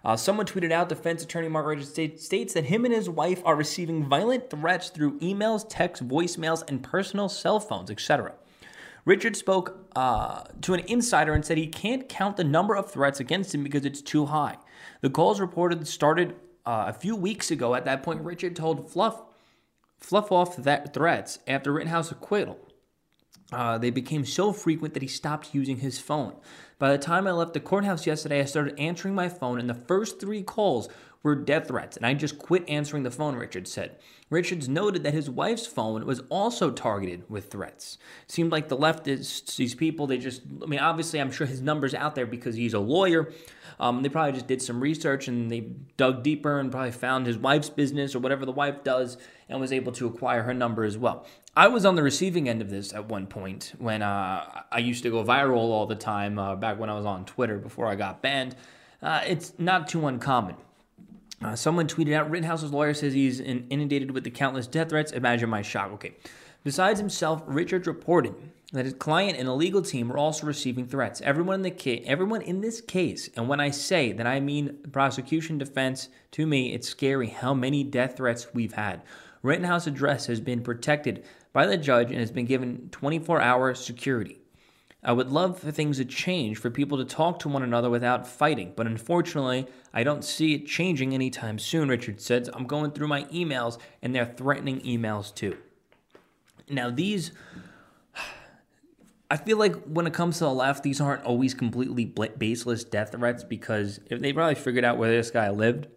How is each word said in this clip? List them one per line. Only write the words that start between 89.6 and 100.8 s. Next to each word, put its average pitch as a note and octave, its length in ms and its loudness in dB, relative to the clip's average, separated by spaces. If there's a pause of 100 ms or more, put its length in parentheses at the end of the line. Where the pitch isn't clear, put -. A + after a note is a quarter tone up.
I A#2 80 0
don't C#3+ 220 0
see D#3 300 2
it - 120 -4
changing C3+ 480 0
anytime B2+ 460 -2
soon," D#3 300 0
Richards A#2 340 -2
said. B2 280 2
"I'm B2+ 140 -6
going D3 240 0
through D3 160 -4
my C#3+ 180 0
emails, C3 540 -2 (240)
and B2+ 100 -2
they're A#2+ 240 0
threatening C3+ 440 -2
emails A2 520 -2
too." F#2+ 260 -6 (1080)
Now, B2 220 -2
these, F3 400 -2 (2000)
I D3+ 60 2
feel G#3+ 220 2
like G3 260 4
when E3 240 0
it D3 40 -2
comes E3+ 260 0
to E3 60 2
the C#3 80 2
left, C3 300 2